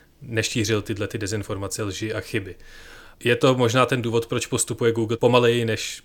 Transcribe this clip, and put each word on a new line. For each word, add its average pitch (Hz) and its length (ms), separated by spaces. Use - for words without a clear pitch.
nešířil 110 600
tyhle 104 260
ty - 100
dezinformace, 101 680
lži 101 300
a - 60
chyby. 95 360
Je 120 120
to 131 200
možná 123 300
ten 123 160
důvod, 113 240
proč 123 220
postupuje 117 440
Google 113 260
pomaleji 120 480
než - 400